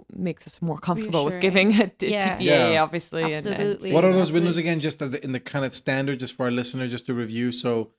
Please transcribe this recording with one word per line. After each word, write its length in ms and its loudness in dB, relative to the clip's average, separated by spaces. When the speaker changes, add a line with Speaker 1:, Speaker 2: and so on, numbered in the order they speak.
Speaker 1:
makes 320 -6
us 140 -18
more 180 -2
comfortable 460 0
with 120 0
Speaker 2:
Reassuring. 320 4
Speaker 1:
giving 120 6
a 80 4
t-, 220 -4
Speaker 2:
Yeah. 260 -2
Speaker 1:
T 80 -4
P 60 4
A, 240 4
Speaker 3:
Yeah. 80 4
Speaker 1:
obviously. 400 -4
And, 240 -4
and 80 -2
Speaker 2:
Absolutely. 380 -4
Speaker 3:
What 120 6
are 80 6
those 100 4
Speaker 2:
Absolutely. 180 2
Speaker 3:
windows 180 2
again? 220 0
Just 180 -4
the, 260 -6
in 80 -4
the 80 -4
kind 240 -4
of 100 -4
standard, 460 -2
just 160 -8
for 100 -2
our 40 0
listeners, 400 -2
just 160 -8
to 80 -2
review. 380 -2
So 460 -2